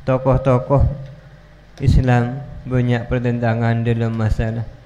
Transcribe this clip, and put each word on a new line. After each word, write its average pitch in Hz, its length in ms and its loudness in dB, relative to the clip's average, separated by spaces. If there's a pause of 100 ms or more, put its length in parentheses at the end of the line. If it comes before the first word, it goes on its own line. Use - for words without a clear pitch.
Tokoh-tokoh 131 880 2 (880)
Islam 127 640 2 (240)
banyak 123 400 0
pertentangan 117 800 0
dalam 113 300 0
masalah 113 500 -2 (200)